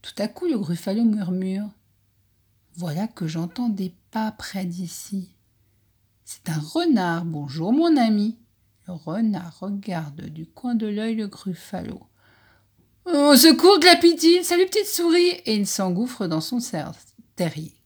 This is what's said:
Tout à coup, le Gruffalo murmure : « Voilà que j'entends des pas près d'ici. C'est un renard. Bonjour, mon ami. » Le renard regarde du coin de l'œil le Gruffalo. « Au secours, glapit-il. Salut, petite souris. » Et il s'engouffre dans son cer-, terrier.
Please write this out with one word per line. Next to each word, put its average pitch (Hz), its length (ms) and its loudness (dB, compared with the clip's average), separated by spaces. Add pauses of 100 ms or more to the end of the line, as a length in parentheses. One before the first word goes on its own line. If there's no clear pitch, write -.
Tout - 160 -18
à 208 100 -4
coup, 359 180 -8
le 285 120 0
Gruffalo 196 460 -2
murmure : « 190 640 -2 (1080)
Voilà 175 300 -6
que 190 200 -10
j'entends 175 420 -6
des 196 260 -6 (160)
pas 220 220 -4
près - 320 -10
d'ici. 180 680 -10 (920)
C'est - 240 -14
un 156 100 -4
renard. 180 680 0
Bonjour, 156 480 -6
mon 320 240 4
ami. » 220 420 0 (480)
Le 180 80 -10
renard 180 680 -4
regarde 175 600 -8
du 156 240 -14
coin - 280 -8
de 220 120 -2
l'œil 220 300 -4
le 214 120 -6
Gruffalo. « - 720 -10 (1040)
Au 285 320 6
secours, 339 420 8
glapit-il. 339 680 6
Salut, 349 220 2
petite 403 200 -2
souris. » 349 420 2 (180)
Et 220 100 0
il 202 100 0
s'engouffre 196 600 -4
dans 160 140 -2
son 240 200 -4
cer-, 156 340 -8 (420)
terrier. 156 380 -6 (120)